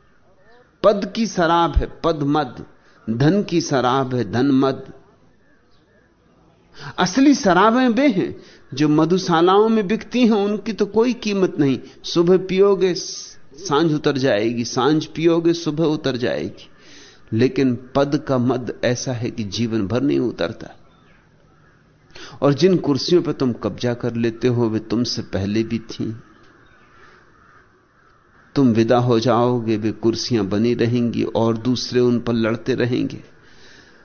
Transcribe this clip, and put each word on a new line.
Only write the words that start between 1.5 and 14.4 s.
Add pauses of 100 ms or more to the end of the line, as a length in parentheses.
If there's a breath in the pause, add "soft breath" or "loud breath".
है,
पद
मद, (440 soft breath)
धन
की
शराब
है,
धन
मद। (2000 loud breath)
असली
शराबें
वे
हैं (380 loud breath)
जो
मधुशालाओं
में
बिकती
हैं,
उनकी
तो
कोई
कीमत
नहीं। (240 loud breath)
सुबह
पियोगे,
सांझ
उतर
जाएगी,